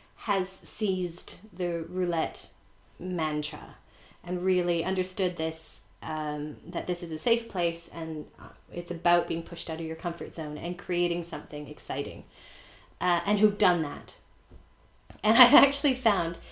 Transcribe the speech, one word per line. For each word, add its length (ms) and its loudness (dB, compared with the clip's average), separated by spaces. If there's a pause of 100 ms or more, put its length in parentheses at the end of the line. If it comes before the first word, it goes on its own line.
(160)
has 340 0
seized 880 -4 (160)
the 380 -2
Roulette 600 -2 (500)
mantra 760 -4 (480)
and 180 -2
really 440 2
understood 500 0
this, 460 -4 (200)
um, 540 -2 (100)
that 220 -6
this 160 -2
is 80 -6
a 60 -2
safe 320 2
place 440 -2
and, 320 -6 (140)
uh, 80 -14 (240)
it's 200 -6
about 360 4
being 160 -2
pushed 260 -10
out 100 -4
of 60 -4
your 100 -4
comfort 380 -6
zone 240 -6
and 200 -4
creating 460 0
something 440 -8
exciting, 560 -6 (800)
uh, 240 2
and 140 4
who've 180 6
done 240 4
that. 340 -8 (1080)
And 140 6
<laughs> 40 12
I've 120 8
actually 420 6
found 420 2 (140)